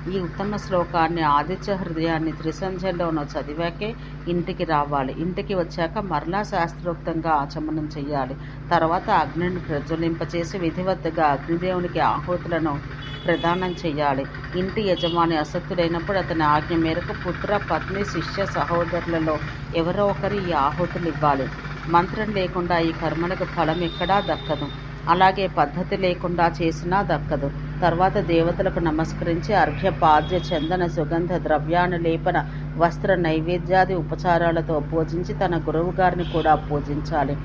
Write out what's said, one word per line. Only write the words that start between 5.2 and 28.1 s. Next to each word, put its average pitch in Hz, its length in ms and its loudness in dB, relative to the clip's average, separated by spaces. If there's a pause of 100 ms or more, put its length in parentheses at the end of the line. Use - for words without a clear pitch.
ఇంటికి 185 340 -2
వచ్చాక 170 500 -2
మరలా 170 380 -2
శాస్త్రోక్తంగా 165 880 -2
ఆచమనం 151 540 -2
చెయ్యాలి. 139 480 -4 (340)
తర్వాత 170 480 2
అగ్నిని 170 440 0
ప్రజ్వలింపచేసి 165 960 -4
విధివత్తుగా 170 720 0
అగ్నిదేవునికి 170 760 0
ఆహుతులను 160 680 0 (460)
ప్రదానం 175 520 0
చెయ్యాలి. 143 520 0 (320)
ఇంటి 190 260 -2
యజమాని 170 540 2
అసక్తుడైనప్పుడు 170 840 0
అతని 160 260 0
ఆజ్ఞ 151 320 2
మేరకు 165 420 0
పుత్ర, 196 460 -2
పత్ని, 175 400 -2
శిష్య, 180 420 -4
సహోదరులలో 165 920 0 (400)
ఎవరో 180 300 2
ఒకరు 202 320 0
ఈ 180 200 -2
ఆహుతులు 165 500 0
ఇవ్వాలి. 143 380 2 (440)
మంత్రం 185 440 2
లేకుండా 180 440 0
ఈ 165 140 2
కర్మలకు 170 520 -2
ఫలం 170 380 0
ఎక్కడా 175 380 0
దక్కదు. 151 460 -2 (420)
అలాగే 190 400 6
పద్ధతి 175 480 0
లేకుండా 175 560 2
చేసినా 175 500 0
దక్కదు. 147 460 0 (300)
తర్వాత 180 460 4